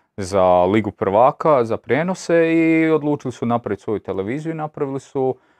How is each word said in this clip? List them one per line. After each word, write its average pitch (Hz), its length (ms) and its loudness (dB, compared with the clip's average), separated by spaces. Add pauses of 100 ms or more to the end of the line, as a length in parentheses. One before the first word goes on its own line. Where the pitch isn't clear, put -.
(160)
za 92 480 2
Ligu 104 260 0
prvaka, 123 760 2
za 110 120 -4
prijenose 165 800 0
i 160 360 2
odlučili 147 420 -2
su - 140 -6
napraviti 117 360 -2
svoju 107 160 -4
televiziju 110 540 -6
i 160 40 -10
napravili 147 440 -6
su 131 360 -4 (240)